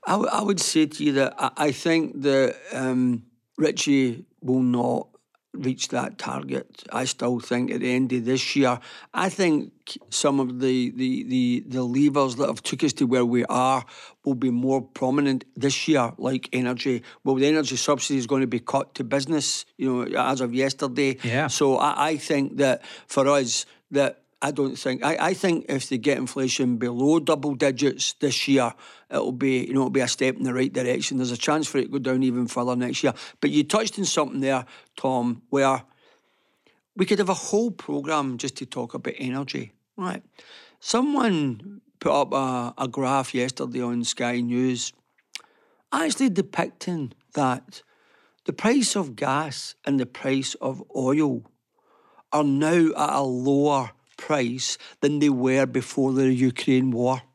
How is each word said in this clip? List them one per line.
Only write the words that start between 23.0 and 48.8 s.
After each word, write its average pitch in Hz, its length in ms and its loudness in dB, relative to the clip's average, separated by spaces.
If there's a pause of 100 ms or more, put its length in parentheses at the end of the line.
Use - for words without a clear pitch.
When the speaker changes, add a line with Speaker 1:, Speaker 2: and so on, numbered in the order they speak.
Speaker 1:
for 139 220 2
us, 135 380 2 (240)
that 139 320 0 (200)
I 143 80 -2
don't 139 260 -2
think, 127 260 -4
I, 156 140 0 (120)
I 190 60 0
think 170 340 0
if 135 200 -2
they 131 80 -2
get 127 220 2
inflation 127 580 0
below 123 440 2
double 147 340 0
digits 135 680 0
this 139 260 0
year, 127 280 2 (360)
it'll 139 220 0
be, 131 320 0
you - 80 -6
know, 135 80 2
it'll 127 100 0
be 131 100 2
a 120 80 0
step 131 280 0
in 131 60 -6
the 131 100 -2
right 127 200 0
direction. 131 440 -2
There's 127 140 -2
a 120 80 -6
chance 151 280 0
for - 120 -2
it 123 60 2
to - 40 -8
go 139 100 -4
down 131 240 0
even 123 240 0
further 123 300 -2
next 123 260 -2
year. 127 120 2 (260)
But 147 100 0
you 147 140 2
touched 214 340 0
on 196 60 0
something 143 360 -2
there, 135 260 0 (300)
Tom, 120 520 -2
where 135 360 2 (1120)
we 190 120 0
could 202 120 2
have 190 120 0
a 190 40 2
whole 220 360 0
programme 143 640 -4
just 131 200 -8
to 127 100 -10
talk 120 260 -8
about - 240 -8
energy. 131 560 -6 (240)
Right. 185 260 -8 (580)
Someone 196 1000 0 (180)
put 143 140 0
up 143 220 2
a, 127 420 -2
a 123 120 -4
graph 131 460 -2
yesterday 127 460 -4
on 120 240 -2
Sky 123 360 -2
News, 120 520 -2 (960)
actually 277 380 2
depicting 170 840 -2 (180)
that - 500 -2 (640)
the - 80 -4
price 233 440 2